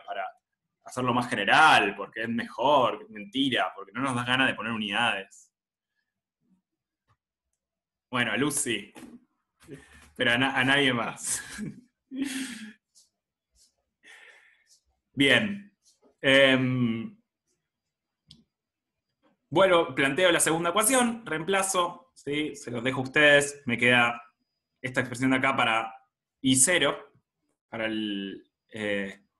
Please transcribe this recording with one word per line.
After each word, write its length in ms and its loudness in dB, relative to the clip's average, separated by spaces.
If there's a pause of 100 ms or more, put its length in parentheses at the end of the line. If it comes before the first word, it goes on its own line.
para 200 -10 (580)
hacerlo 300 -4
más 160 -2
general, 640 4
porque 280 -10
es 60 -6
mejor". 800 0
Mentira, 640 -4
porque 200 -18
no 80 -8
nos 140 -4
da 100 -4
ganas 220 0
de 60 0
poner 200 -8
unidades. 760 -4 (2500)
Bueno, 220 -2
a 40 -2
Lucy, 560 -4 (1200)
pero 160 0
a 60 2
na-, 200 0
a 60 2
nadie 300 2
más. 500 -6 (640)
<laughs> 720 -10 (2250)
Bien. 600 0 (480)
Em, 960 2 (2250)
vuelvo, 440 4
planteo 380 2
la 80 4
segunda 320 0
ecuación, 540 0
reemplazo, 920 -2
¿sí? 400 -6
Se 160 -14
los 120 -8
dejo 180 -2
a 20 -2
ustedes, 640 4
me 120 -4
queda 440 2 (600)
esta 200 -6
expresión 300 -2
de 60 2
acá 180 0
para 380 0 (480)
I 140 2
cero, 560 0 (580)
para 160 -6
el, 640 -6 (180)
eh, 540 -6 (160)